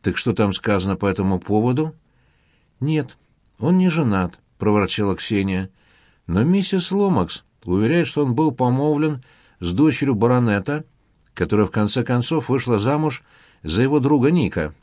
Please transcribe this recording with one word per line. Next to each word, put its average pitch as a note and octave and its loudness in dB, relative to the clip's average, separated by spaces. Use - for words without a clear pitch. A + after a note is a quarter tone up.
«Так F#2 -2
что A#2 -2
там G2+ 0
сказано F#2+ -2
по G2+ -2
этому F#2+ 0
поводу?» B2 0
«Нет, D3 -2
он F3 2
не F#3 4
женат», G#2+ 0
проворчала G2+ 0
Ксения. F#2+ -2
«Но F2+ 0
миссис F#3 0
Ломакс F#3 -2
уверяет, A#2+ 0
что D3 -2
он B2+ 0
был D3+ 2
помолвлен C#3 -2
с F2 -4
дочерью C3+ 2
баронета, A#2+ 0
которая G2+ 2
в - -6
конце G#2+ 0
концов B2 -2
вышла B2 0
замуж C#3+ -2
за E2 -2
его C#3 2
друга C#3 2
Ника. F2+ -2